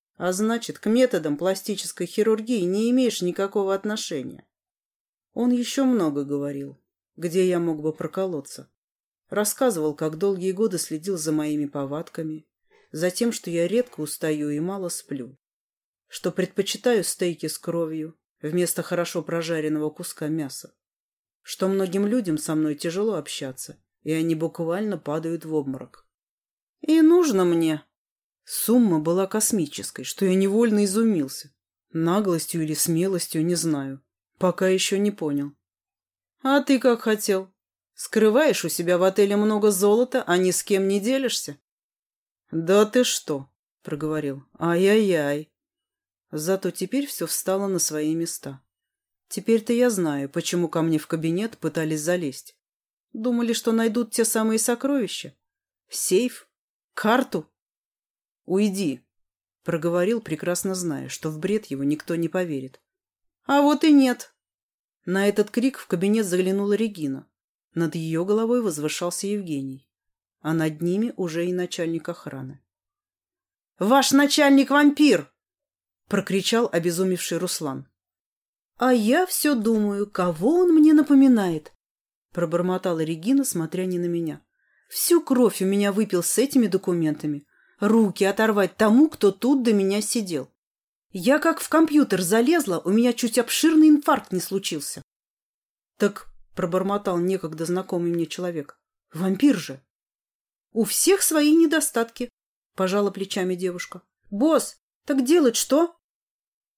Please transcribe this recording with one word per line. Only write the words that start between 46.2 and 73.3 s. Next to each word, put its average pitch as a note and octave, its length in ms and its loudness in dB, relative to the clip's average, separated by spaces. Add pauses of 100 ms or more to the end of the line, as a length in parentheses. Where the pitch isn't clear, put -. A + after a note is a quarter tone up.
Зато F3+ 400 -2
теперь B3 360 -4
всё F3 200 -8
встало F#3+ 400 -2
на F#3+ 120 -2
свои D#3 360 -2
места. E3 480 -8 (640)
Теперь-то A3+ 460 0
я B3 160 4
знаю, D3+ 400 -2
почему F3 380 -2
ко E3 120 -2
мне D#3+ 180 2
в D3+ 80 -10
кабинет E3+ 520 -4
пытались D#3 420 -4
залезть. E3 560 -4 (560)
Думали, A#3 400 -2
что A3+ 200 -2
найдут A3+ 400 0
те A#3 120 0
самые A3 340 0
сокровища? A#3+ 760 -4 (560)
Сейф? - 580 -2 (460)
Карту? A3 520 -2 (960)
«Уйди», F#3+ 640 -2 (560)
проговорил, F3 600 0
прекрасно F3+ 520 -4
зная, C#3+ 360 -6
что D#3 200 -8
в D#3 80 -10
бред G3+ 280 -4
его C#3 180 -6
никто D3+ 320 -2
не E3 120 -2
поверит. D#3 520 -6 (640)
«А C#4+ 160 2
вот D4 240 4
и D#4 80 8
нет». C4 420 4 (720)
На F#3+ 240 0
этот G#3 220 0
крик B3+ 280 0
в - 80 -18
кабинет G3+ 380 0
заглянула F#3+ 480 0
Регина. F3+ 560 -4 (460)
Над E3 200 0
её D#3+ 300 -4
головой A3+ 380 0
возвышался F3 640 -4
Евгений, D3 600 -6 (540)
а D#3 140 -2
над D#3 260 -2
ними F#3+ 360 0
уже E3+ 300 -4
и F3+ 60 -2
начальник F3 560 -4
охраны. C3+ 560 -12 (1120)